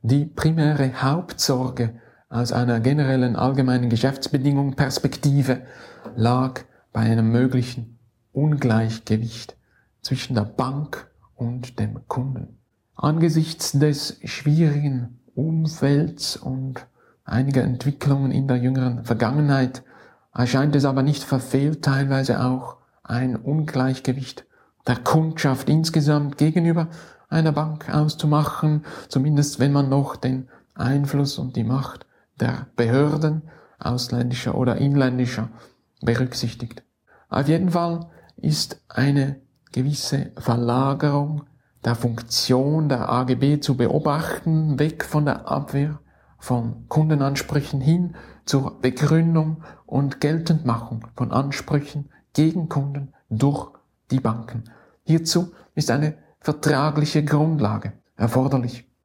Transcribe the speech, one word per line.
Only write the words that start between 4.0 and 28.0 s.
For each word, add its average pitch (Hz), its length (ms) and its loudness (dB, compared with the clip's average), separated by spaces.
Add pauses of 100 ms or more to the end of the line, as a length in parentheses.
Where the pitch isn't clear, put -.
Perspektive 131 840 0 (540)
lag 127 460 0 (320)
bei 113 80 0
einem 113 300 4
möglichen 123 680 0 (340)
Ungleichgewicht 117 1300 0 (440)
zwischen - 340 -4
der 104 80 2
Bank 135 680 -6 (260)
und 120 440 -8
dem 107 280 -6
Kunden. 131 520 -8 (360)
Angesichts 160 760 0
des 147 520 0
schwierigen 147 920 0 (180)
Umfelds 151 1040 0
und 131 480 -8 (400)
einiger 131 380 2
Entwicklungen 139 680 0
in 135 160 0
der 123 100 2
jüngeren 123 480 0
Vergangenheit 131 800 2 (500)
erscheint 139 420 2
es 143 100 4
aber 135 160 2
nicht 147 220 0
verfehlt, 139 600 0
teilweise 135 640 0
auch 127 320 -4 (260)
ein 127 320 -2
Ungleichgewicht 135 1120 -2 (400)
der 120 120 2
Kundschaft 156 720 2
insgesamt 147 680 2
gegenüber 165 520 2 (400)
einer 160 220 2
Bank 151 420 -4
auszumachen, 151 880 2 (240)